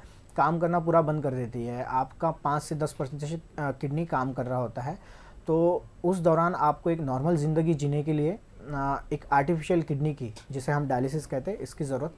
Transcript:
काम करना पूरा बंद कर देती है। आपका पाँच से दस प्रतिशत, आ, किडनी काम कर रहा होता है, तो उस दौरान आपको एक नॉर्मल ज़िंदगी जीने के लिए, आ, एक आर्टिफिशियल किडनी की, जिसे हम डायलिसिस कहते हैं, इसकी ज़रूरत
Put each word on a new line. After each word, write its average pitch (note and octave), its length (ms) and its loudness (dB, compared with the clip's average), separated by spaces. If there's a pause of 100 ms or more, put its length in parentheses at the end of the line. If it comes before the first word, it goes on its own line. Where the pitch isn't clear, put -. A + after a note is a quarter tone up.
(360)
काम D#3+ 240 4
करना E3+ 220 2
पूरा E3 200 6
बंद D3+ 220 2
कर C3+ 100 0
देती A#2+ 320 -4
है। A#2+ 200 -6
आपका C3 460 -2 (120)
पाँच D3 200 0
से - 120 -6
दस D3 180 -2
प्रतिशत, D3 480 -6 (180)
आ, C#3+ 120 0
किडनी D3 360 -2
काम C3+ 260 -2
कर B2 120 -4
रहा B2+ 140 -2
होता A#2+ 220 -4
है, D#3 160 -4 (500)
तो E3+ 380 4 (180)
उस F#3 160 2
दौरान E3 360 4
आपको D3 340 2
एक E3 120 0
नॉर्मल C#3 360 0
ज़िंदगी D#3+ 380 2
जीने C#3+ 280 0
के D#3 100 0
लिए, D3+ 240 0 (320)
आ, C#3 280 -2 (160)
एक D3 200 -6
आर्टिफिशियल D#3+ 500 4
किडनी D3 300 -2
की, A#2 200 -8 (180)
जिसे C3+ 200 -2
हम D3 160 2
डायलिसिस C3 380 0
कहते C#3 260 -4
हैं, A3+ 80 -6
इसकी C3 240 -8
ज़रूरत C#3 340 -4